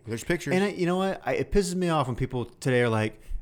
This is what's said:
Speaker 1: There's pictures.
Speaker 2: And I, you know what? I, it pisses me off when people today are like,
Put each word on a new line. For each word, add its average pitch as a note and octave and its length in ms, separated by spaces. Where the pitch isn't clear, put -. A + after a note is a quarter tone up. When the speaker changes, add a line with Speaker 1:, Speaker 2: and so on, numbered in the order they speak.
Speaker 1:
There's A2 180
pictures. D#3+ 300
Speaker 2:
And G3 100
I, G#3 40
you F3+ 180
know F3+ 100
what? F#3+ 280
I, C3 100
it - 180
pisses F3+ 220
me F3+ 160
off D3+ 160
when B2 100
people B2 300
today B2+ 360
are A#2+ 80
like, A2 300